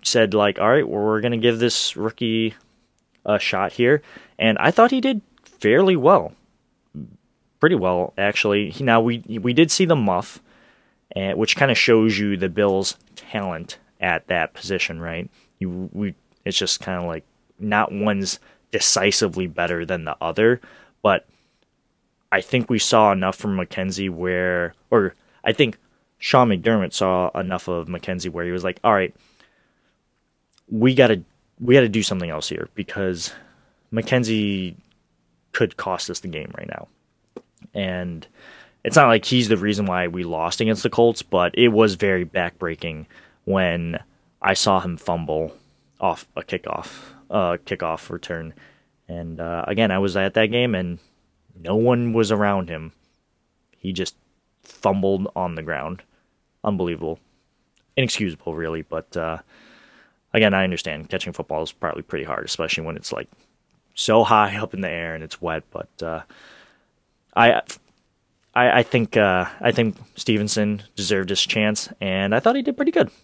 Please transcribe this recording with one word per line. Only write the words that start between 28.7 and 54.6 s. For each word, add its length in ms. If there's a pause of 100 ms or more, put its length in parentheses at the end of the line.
"All 100
right, 220 (1500)
we 240
gotta, 300 (360)
we 160
gotta 140
do 140
something 260
else 200
here 260
because 580 (580)
McKenzie 840 (800)
could 240
cost 320
us 100
the 80
game 300
right 100
now." 200 (840)
And 540 (560)
it's 140
not 100
like 180
he's 220
the 100
reason 280
why 220
we 160
lost 360
against 240
the 60
Colts, 320
but 360
it 120
was 260
very 300
backbreaking 800 (400)
when 540 (420)
I 140
saw 260
him 160
fumble 580 (460)
off 340
a 60
kickoff, 720 (160)
uh, 360
kickoff 440
return. 440 (540)
And, 320
uh, 280
again, 240
I 80
was 180
at 180
that 120
game, 280
and 240 (580)
no 180
one 380
was 180
around 380
him. 220 (840)
He 140
just 240 (480)